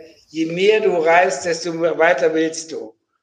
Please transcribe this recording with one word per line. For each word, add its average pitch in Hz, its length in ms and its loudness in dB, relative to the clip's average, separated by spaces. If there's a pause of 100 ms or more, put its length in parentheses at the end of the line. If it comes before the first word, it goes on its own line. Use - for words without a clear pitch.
(280)
je 160 180 -4
mehr 196 340 2
du 185 160 0
reist, 170 480 2
desto 165 360 -4 (180)
weiter 170 360 2
willst 160 380 -2
du. 113 220 -12 (280)